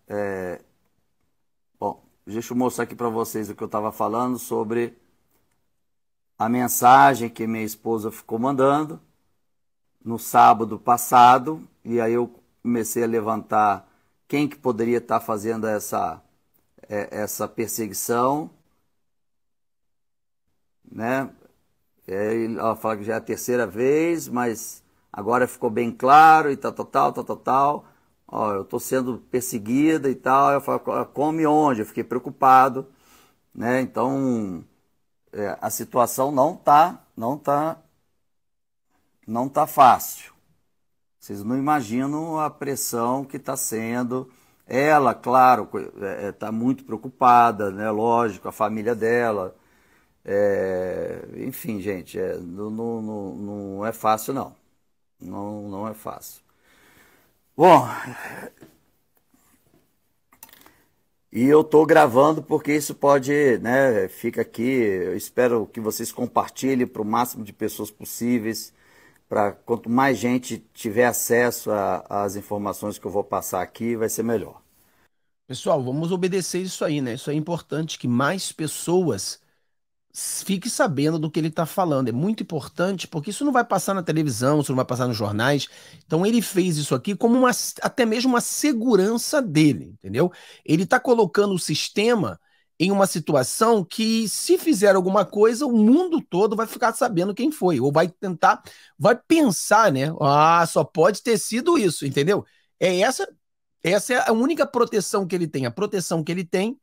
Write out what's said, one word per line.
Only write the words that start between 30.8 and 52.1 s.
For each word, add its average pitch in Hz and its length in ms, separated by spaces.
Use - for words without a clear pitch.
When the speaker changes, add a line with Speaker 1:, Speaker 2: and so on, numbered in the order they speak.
Speaker 1:
como 156 320
e 160 60
onde?" 147 360
Eu 104 40
fiquei 113 180
preocupado, 131 840
né? 123 280
Então, 120 840
é, 101 280
a 107 80
situação 127 600
não 147 240
tá, 147 500
não 120 220
tá, 147 440
não 117 220
tá 147 180
fácil. - 640
Vocês 101 240
não 120 140
imaginam 143 840
a 151 100
pressão 131 720
que 135 140
tá 131 180
sendo. 120 760
Ela, 139 480
claro, 123 540
co-, 107 120
é, - 480
é, 98 40
tá 110 200
muito 120 320
preocupada, 117 840
né? 104 220
Lógico, 113 560
a 92 40
família 110 440
dela. 110 600
É, 92 1000
enfim, - 440
gente, 92 360